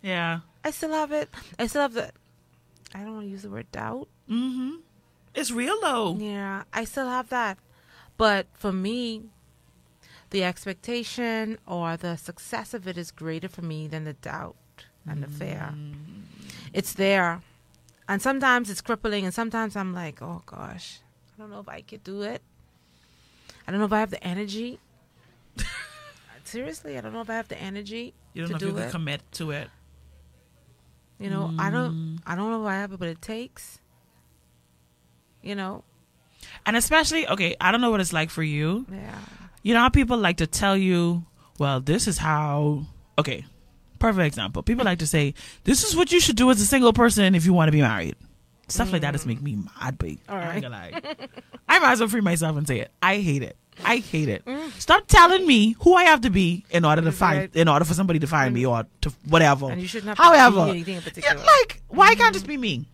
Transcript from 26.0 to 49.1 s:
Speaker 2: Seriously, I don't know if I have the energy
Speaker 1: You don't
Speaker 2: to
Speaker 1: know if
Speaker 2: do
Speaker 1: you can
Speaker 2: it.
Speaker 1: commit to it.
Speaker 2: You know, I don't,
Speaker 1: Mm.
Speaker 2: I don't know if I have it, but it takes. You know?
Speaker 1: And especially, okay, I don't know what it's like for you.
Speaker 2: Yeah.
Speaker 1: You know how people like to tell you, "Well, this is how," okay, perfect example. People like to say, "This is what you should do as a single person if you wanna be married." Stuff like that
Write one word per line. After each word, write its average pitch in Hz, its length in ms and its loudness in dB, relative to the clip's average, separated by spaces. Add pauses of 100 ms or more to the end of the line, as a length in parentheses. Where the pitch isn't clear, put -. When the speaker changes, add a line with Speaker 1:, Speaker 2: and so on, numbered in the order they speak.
Speaker 2:
Seriously, 285 540 -14
I - 40 -12
don't 220 120 -14
know 226 80 -12
if 220 80 -14
I 226 60 -8
have 226 120 -10
the - 120 -16
energy 208 540 -14 (200)
Speaker 1:
You 165 100 -10
don't 170 40 -8
Speaker 2:
to 175 60 -8
Speaker 1:
know - 20 -6
if 160 60 -6
Speaker 2:
do 196 60 -6
Speaker 1:
you 202 60 -6
can 202 100 -8
Speaker 2:
it. - 80 -10
Speaker 1:
commit 147 300 -8 (120)
to 160 180 -10
it. 143 180 -12 (1500)
Speaker 2:
You 196 100 -10
know, 165 280 -4
I 190 120 -2
don't, 233 240 -4
Speaker 1:
Mm. 160 320 -8
Speaker 2:
I 170 100 -8
don't 208 160 -6
know 226 100 -6
if 214 60 -6
I 190 80 -4
have 202 160 -8
it, 190 80 -16
but 175 80 -8
it 165 140 -12
takes. - 580 -16 (1600)
You 202 140 -12
know? 196 280 -12 (840)
Speaker 1:
And 214 100 0
especially, 311 520 2
okay, 185 340 -2
I 185 100 4
don't 233 100 2
know 240 100 2
what 208 100 2
it's 170 120 -4
like 160 160 -2
for 160 140 -6
you. 156 480 -2
Speaker 2:
Yeah. 196 280 -14 (440)
Speaker 1:
You 220 100 2
know 233 80 4
how 262 80 6
people 247 280 4
like 180 200 -2
to 160 100 0
tell 196 300 0
you, 175 480 0 (320)
"Well, 139 240 -2
this 156 260 0
is 190 120 -2
how," 151 640 -2 (320)
okay, 147 280 -4 (540)
perfect 196 280 2
example. 104 360 -6
People 240 220 0
like 180 140 0
to 160 80 -4
say, 147 260 0 (300)
"This 262 200 2
is 392 120 -2
what 339 160 2
you 349 80 6
should 277 160 2
do 247 160 6
as 220 100 4
a 208 40 2
single 247 280 4
person 208 400 4
if 165 120 4
you 185 80 6
wanna 160 180 6
be 151 100 4
married." 104 340 0 (520)
Stuff 220 240 -2
like 175 100 0
that 143 120 -4